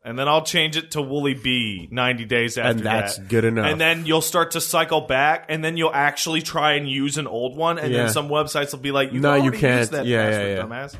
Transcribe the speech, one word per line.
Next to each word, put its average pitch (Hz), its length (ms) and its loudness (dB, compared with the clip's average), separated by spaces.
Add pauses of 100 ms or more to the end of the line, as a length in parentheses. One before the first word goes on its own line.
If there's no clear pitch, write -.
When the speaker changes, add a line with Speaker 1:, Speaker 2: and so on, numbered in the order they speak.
Speaker 1:
And 117 140 -10
then 139 100 -2
I'll 156 160 4
change 156 340 -2
it 160 140 -6
to 151 120 -2
Wooly 139 320 -2
B 110 560 -2
ninety 123 340 -2
days 117 320 0
after 120 140 2
Speaker 2:
And 117 80 -2
that's 107 380 0
Speaker 1:
that. 95 120 -14
Speaker 2:
good 113 160 4
enough. 113 220 2
Speaker 1:
And 156 120 0
then 165 280 0
you'll 156 140 4
start 165 300 0
to 165 100 -2
cycle 160 400 0
back, 151 480 2
and 156 140 -4
then 165 140 -2
you'll 160 160 2
actually 143 480 0
try 151 320 0
and 147 160 -2
use 139 300 -2
an 143 80 -6
old 123 280 -4
one, 165 220 0
and 151 160 -2
Speaker 2:
Yeah. 120 120 2
Speaker 1:
then 113 40 2
some 143 200 -2
websites 147 420 -2
will 139 80 -10
be 139 120 -4
like, 139 220 0
"You've 127 80 -2
Speaker 2:
No, 143 140 4
you 139 80 6
Speaker 1:
already 120 160 0
Speaker 2:
can't. 127 220 4
Speaker 1:
used 113 100 0
that 135 160 -2
Speaker 2:
Yeah, 117 180 2
Speaker 1:
password, 104 240 0
Speaker 2:
yeah, 98 60 -2
yeah. 92 80 -2
Speaker 1:
dumbass." 120 360 -10